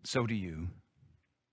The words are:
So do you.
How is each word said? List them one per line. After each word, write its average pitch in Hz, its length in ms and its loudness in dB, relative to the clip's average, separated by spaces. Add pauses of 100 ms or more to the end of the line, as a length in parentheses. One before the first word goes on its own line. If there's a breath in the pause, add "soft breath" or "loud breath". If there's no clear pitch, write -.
So 123 240 2
do 113 80 2
you. 87 360 -2 (840)